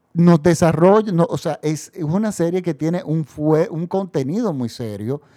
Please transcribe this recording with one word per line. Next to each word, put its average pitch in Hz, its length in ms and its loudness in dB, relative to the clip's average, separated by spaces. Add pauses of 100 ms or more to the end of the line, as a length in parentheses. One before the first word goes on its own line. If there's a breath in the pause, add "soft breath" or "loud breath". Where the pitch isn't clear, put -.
(140)
nos 170 300 4
desarrolla, 180 680 4
no, 170 160 2
o - 100 -6
sea, 151 260 -6
es, 156 320 -4
es - 80 -8
una 196 280 -2
serie 175 300 -2
que 175 140 -4
tiene 170 280 -2
un 156 220 -2
fue-, 151 460 0
un 165 160 -6
contenido 185 680 -4
muy 127 160 -4
serio. 110 520 -8 (160 soft breath)